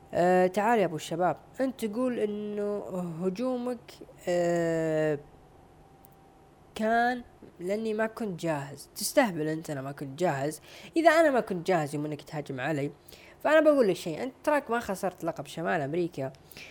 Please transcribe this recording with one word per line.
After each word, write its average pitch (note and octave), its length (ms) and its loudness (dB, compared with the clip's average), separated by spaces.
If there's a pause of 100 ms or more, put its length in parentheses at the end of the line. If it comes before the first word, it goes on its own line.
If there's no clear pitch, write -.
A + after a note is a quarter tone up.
(140)
آه، F3+ 340 6
تعال G#3 320 2
يا F#3 60 4
أبو D#3+ 100 -2
الشباب، E3+ 420 -2 (220)
أنت C4 260 -4
تقول A#3 340 -2
إنه G#3 640 -4 (400)
هجومك، A#3+ 680 -4 (360)
آه، E3 920 2 (1600)
كان A#3 480 0 (360)
لأني G#3+ 340 -2
ما A3 140 0
كنت G#3 320 -6
جاهز. C#3+ 560 -4
تستهبل F#3+ 520 0
أنت، D#3+ 220 -4
أنا C#3 120 -6
ما C#3 100 -8
كنت C#3 280 -10
جاهز. D3+ 420 -2 (360)
إذا E4 120 8
أنا D#4 220 6
ما B3 80 4
كنت F#3 280 -4
جاهز D#3 280 2
يوم D3 100 -4
إنك D3+ 160 -8
تهاجم C#3+ 380 -8
علي، C#3+ 320 -2 (520)
فأنا D#4 160 6
بقول C#4+ 280 6
لك F3 80 4
شيء، - 280 -6
أنت C4 100 -8 (100)
تراك C#4+ 280 0
ما A#3 80 0
خسرت F#3+ 440 -6
لقب D#3 220 -6
شمال F3 360 -2
أمريكا C#3+ 520 -4 (380)